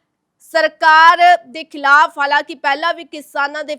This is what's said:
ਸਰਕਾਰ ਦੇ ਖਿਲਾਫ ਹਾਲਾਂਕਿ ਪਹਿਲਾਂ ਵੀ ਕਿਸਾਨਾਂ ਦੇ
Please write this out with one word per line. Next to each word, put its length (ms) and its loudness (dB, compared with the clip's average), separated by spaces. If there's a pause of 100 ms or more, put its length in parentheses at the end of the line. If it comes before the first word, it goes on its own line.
(420)
ਸਰਕਾਰ 760 2 (280)
ਦੇ 180 -16
ਖਿਲਾਫ 540 0
ਹਾਲਾਂਕਿ 360 -4
ਪਹਿਲਾਂ 400 -4
ਵੀ 100 -18
ਕਿਸਾਨਾਂ 600 -10
ਦੇ 140 -12